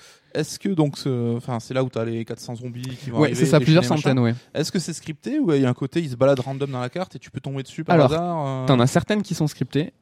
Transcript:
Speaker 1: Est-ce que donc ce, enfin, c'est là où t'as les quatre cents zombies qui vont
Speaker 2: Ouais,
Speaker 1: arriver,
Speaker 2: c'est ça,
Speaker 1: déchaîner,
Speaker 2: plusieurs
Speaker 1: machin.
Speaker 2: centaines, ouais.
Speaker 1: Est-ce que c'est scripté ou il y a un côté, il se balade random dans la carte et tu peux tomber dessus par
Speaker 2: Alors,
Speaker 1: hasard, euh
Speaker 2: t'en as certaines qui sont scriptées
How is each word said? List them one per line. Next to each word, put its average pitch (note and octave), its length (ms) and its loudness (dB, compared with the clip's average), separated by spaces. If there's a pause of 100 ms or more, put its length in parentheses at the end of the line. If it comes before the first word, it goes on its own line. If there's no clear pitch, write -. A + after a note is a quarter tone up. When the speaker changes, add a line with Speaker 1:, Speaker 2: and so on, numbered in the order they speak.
(340)
Speaker 1:
Est-ce - 260 -6
que G3+ 100 -4
donc D#3 280 0
ce, A#2+ 400 -2
enfin, A#2 240 -6
c'est - 120 -12
là C3 100 0
où B2+ 60 -4
t'as A#2 140 -4
les A2+ 220 -6
quatre A2+ 160 -12
cents B2 140 -12
zombies A#2+ 260 -12
qui C3 280 -12
vont A#2 100 -2
Speaker 2:
Ouais, D3+ 80 6
Speaker 1:
arriver, A#2+ 120 -2
Speaker 2:
c'est - 60 4
ça, D3+ 140 4
Speaker 1:
déchaîner, B2 60 2 (140)
Speaker 2:
plusieurs F3+ 40 2
Speaker 1:
machin. - 120 0 (140)
Speaker 2:
centaines, C3 100 4
ouais. A#2 160 2 (180)
Speaker 1:
Est-ce D#3 180 -4
que G3 80 -2
c'est E3 140 -8
scripté G#3+ 460 -6
ou F#3+ 140 2
il C#3 80 6
y C3 40 6
a B2 40 4
un B2 40 2
côté, C#3+ 280 -2
il D#3 80 -6
se B2 80 -6
balade C3 240 4
random C3+ 280 -6
dans B2+ 120 -6
la B2 80 -6
carte F3+ 260 -8
et C#3 40 -14
tu - 120 -20
peux - 80 -10
tomber C#3 240 -8
dessus D#3+ 220 -10
par F3 100 2
Speaker 2:
Alors, C#3+ 160 6
Speaker 1:
hasard, E3 340 -2
euh C3+ 200 -4
Speaker 2:
t'en C3 160 4
as B2 60 4
certaines G#3 340 0
qui F#3+ 120 -6
sont D#3 140 0
scriptées - 540 -4